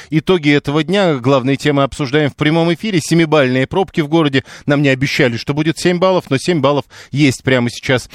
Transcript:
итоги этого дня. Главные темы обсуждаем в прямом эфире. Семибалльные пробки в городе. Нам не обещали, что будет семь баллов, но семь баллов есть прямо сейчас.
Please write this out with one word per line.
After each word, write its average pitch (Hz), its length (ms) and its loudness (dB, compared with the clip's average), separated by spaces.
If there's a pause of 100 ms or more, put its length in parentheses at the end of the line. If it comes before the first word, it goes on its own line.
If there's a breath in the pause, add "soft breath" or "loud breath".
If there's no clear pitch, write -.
(120 loud breath)
итоги 156 420 2
этого 147 300 0
дня. 175 320 0
Главные 131 400 0
темы 143 260 0
обсуждаем 139 480 -2
в - 60 -14
прямом 165 400 0
эфире. 202 260 -2
Семибалльные 147 640 2
пробки - 360 -4
в 147 60 -2
городе. 147 360 0 (240 loud breath)
Нам 147 160 2
не 139 60 4
обещали, 131 480 0
что 143 180 -6
будет 156 240 -2
семь 180 180 0
баллов, 185 320 0
но - 80 0
семь 175 240 -2
баллов 139 240 2 (240 loud breath)
есть 139 340 0
прямо 123 280 0
сейчас. - 440 -4